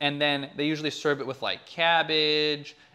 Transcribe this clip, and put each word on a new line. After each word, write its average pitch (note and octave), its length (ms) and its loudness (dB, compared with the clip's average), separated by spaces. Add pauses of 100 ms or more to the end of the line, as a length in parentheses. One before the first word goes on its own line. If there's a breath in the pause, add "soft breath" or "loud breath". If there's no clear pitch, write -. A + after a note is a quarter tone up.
and C#3+ 220 0
then C#3+ 340 0
they D3 100 0
usually D3+ 240 -2
serve C#3+ 300 0
it B2 60 -6
with, B2+ 160 -8
like, F#2+ 240 -4
cabbage D3+ 1080 0 (180 loud breath)